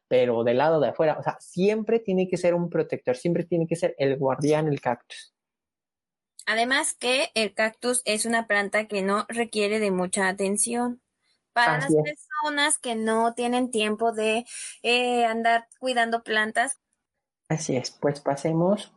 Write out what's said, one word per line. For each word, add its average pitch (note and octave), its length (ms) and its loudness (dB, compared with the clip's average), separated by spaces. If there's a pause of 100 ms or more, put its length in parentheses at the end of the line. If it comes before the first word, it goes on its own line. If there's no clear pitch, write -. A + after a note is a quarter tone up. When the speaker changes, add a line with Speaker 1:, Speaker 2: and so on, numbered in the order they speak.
Speaker 1:
pero B2 380 2
del A#2+ 140 4
lado D#3 220 4
de A#2+ 100 2
afuera. D#3 280 2
O C#3+ 40 -10
sea, D#3 180 -4
siempre G#3+ 580 0
tiene F#3 300 0
que F#3 80 -2
ser F3 180 2
un F3 160 -2
protector, C#3 460 -2
siempre F3 280 0
tiene E3 220 0
que E3+ 80 -2
ser E3 240 -2
el C3+ 180 2
guardián, C#3+ 520 2
el C#3 120 -2
cactus. - 540 -6 (1080)
Speaker 2:
Además B3 500 0
que B3+ 400 0
el G#3+ 200 -2
cactus A#3+ 500 -2
es G#3+ 220 -2
una A3+ 220 0
planta G3+ 400 0
que G3+ 140 -2
no G3+ 260 0
requiere A3 500 -2
de G#3 140 0
mucha F#3 360 0
atención. A3 720 -2 (520)
Para A#3 240 2
Speaker 1:
Así E3 180 0
Speaker 2:
las D3+ 120 4
Speaker 1:
es. D4+ 100 -6
Speaker 2:
personas D4+ 640 -2
que A#3+ 180 -6
no A3+ 380 0
tienen B3 360 0
tiempo G#3+ 420 0
de, A3 320 0 (380)
eh, B3 420 2
andar A#3 440 0 (100)
cuidando A#3 440 0
plantas. A3 580 -2 (680)
Speaker 1:
Así D#3 280 -2
es, - 160 -6
pues C#3+ 280 -2
pasemos E3 760 0